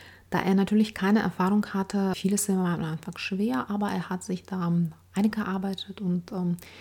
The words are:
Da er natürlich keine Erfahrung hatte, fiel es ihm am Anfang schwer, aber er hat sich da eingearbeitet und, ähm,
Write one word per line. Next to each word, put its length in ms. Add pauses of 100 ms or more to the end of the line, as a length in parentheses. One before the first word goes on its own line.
(300)
Da 100
er 160
natürlich 400
keine 240
Erfahrung 540
hatte, 420
fiel 180
es 140
ihm 120
am 220
Anfang 360
schwer, 520
aber 200
er 200
hat 140
sich 200
da 280 (420)
eingearbeitet 840
und, 320
ähm, 240 (260)